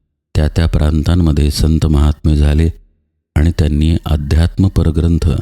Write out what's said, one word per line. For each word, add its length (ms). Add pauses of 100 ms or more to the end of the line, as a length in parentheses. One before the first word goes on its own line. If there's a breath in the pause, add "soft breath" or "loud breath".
(360)
त्या 120
त्या 200
प्रांतांमध्ये 840
संत 340
महात्मे 520
झाले 320 (680)
आणि 240
त्यांनी 460
अध्यात्म 640
परग्रंथ 640 (120)